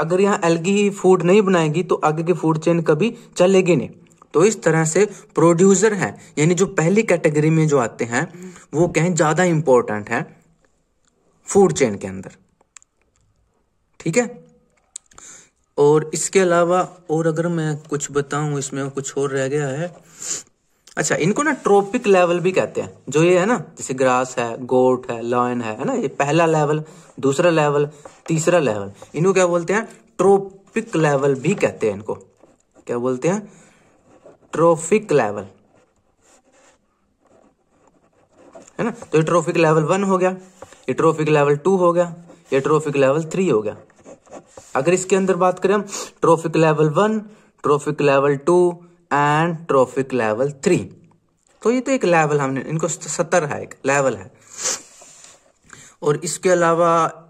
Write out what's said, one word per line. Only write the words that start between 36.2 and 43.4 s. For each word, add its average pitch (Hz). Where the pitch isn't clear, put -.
है 185
ना? 233
तो -
ये 160
ट्रॉफिक 165
लेवल 160
वन 185
हो 190
गया, 185
ये 127
ट्रॉफिक 156
लेवल 147
टू 190
हो 175
गया, 170
ये 135
ट्रॉफिक 147
लेवल 139
थ्री 175